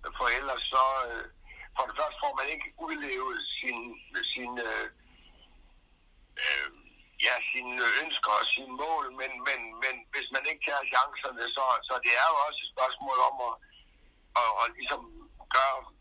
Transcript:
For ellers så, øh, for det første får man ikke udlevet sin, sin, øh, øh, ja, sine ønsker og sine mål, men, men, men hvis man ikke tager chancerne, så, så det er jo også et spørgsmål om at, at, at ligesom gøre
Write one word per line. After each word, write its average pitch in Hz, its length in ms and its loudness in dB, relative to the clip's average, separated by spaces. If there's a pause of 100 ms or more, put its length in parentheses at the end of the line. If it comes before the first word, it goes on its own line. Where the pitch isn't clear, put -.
(180)
For 123 100 2 (100)
ellers 135 260 -4 (100)
så, 131 120 8 (220)
øh, 120 180 -6 (500)
for 131 120 2
det - 120 -8
første 151 240 0
får 143 160 2
man 143 140 -2
ikke 151 140 -8 (180)
udlevet 143 540 -4 (200)
sin, - 180 -4 (560)
sin, 123 180 -6 (180)
øh, 110 180 -2 (1600)
øh, 69 260 0 (580)
ja, 123 80 4 (160)
sine 123 320 -2 (180)
ønsker - 400 0
og - 140 0
sine 131 180 -8 (100)
mål, 156 220 0 (140)
men, 131 120 -4 (160)
men, - 120 0 (240)
men 131 120 0 (180)
hvis 135 220 -4
man 131 140 2
ikke 156 180 -4
tager 139 260 0
chancerne, 127 520 2 (120)
så, 135 80 2 (220)
så 131 60 -2 (120)
det 120 80 6 (100)
er 160 80 6
jo 151 60 4 (100)
også 120 160 -6
et - 120 -10
spørgsmål 131 420 0 (120)
om - 60 -4 (140)
at, 113 60 -4 (880)
at, 117 80 6 (140)
at 117 60 2 (100)
ligesom - 220 -4 (540)
gøre 131 220 6 (240)